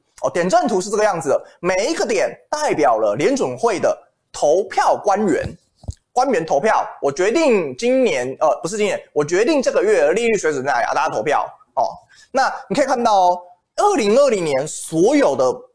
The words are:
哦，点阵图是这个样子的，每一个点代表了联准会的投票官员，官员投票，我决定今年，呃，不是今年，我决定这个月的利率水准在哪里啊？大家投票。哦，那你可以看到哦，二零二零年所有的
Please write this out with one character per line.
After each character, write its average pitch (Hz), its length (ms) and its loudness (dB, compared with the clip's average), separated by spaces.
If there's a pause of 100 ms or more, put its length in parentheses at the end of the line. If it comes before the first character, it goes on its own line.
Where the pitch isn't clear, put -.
(220)
哦， 135 80 0
点 175 200 -2
阵 330 180 2
图 185 140 -2
是 208 80 -8
这 202 80 -4
个 214 60 2
样 185 180 0
子 143 80 -4
的， 113 180 0 (140)
每 175 120 0 (140)
一 330 60 -2
个 339 120 -4
点 165 300 -2 (140)
代 302 240 -2
表 139 240 2
了 107 180 0
联 190 200 0
准 135 220 -4
会 214 220 -2
的 120 180 0 (360)
投 170 320 2
票 214 320 0
官 202 280 0
员， - 220 0 (640)
官 269 180 0
员 170 160 0
投 160 140 0
票， 190 260 0 (160)
我 139 80 0
决 180 220 0
定 226 460 2
今 254 260 0
年， 135 380 -2
呃， 156 80 2 (120)
不 170 60 -6
是 190 80 -8
今 208 100 0
年， 151 140 -2 (140)
我 147 100 0
决 175 220 0
定 302 160 2
这 - 100 0
个 185 100 2
月 190 200 2
的 294 100 4
利 233 160 0
率 220 100 2
水 160 140 -2
准 131 140 -4
在 143 60 -2
哪 123 80 0
里 110 60 0
啊？ - 80 -2
大 147 140 0
家 - 20 -2
投 127 140 -4
票。 139 240 0 (280)
哦， 123 120 0 (440)
那 247 220 0 (140)
你 196 80 -4
可 285 80 2
以 - 20 0
看 254 160 -2
到 226 120 2
哦， 180 280 2 (360)
二 392 180 2
零 220 220 2
二 277 120 4
零 196 140 0
年 147 240 -2
所 180 480 0
有 190 200 2
的 127 180 2 (220)